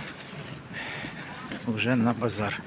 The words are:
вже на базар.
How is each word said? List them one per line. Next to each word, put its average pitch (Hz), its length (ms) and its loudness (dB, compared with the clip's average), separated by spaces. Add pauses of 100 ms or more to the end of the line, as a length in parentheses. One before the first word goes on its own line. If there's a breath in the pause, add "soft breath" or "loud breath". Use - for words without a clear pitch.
(1700 loud breath)
вже 113 300 4
на 120 160 6
базар. 107 540 2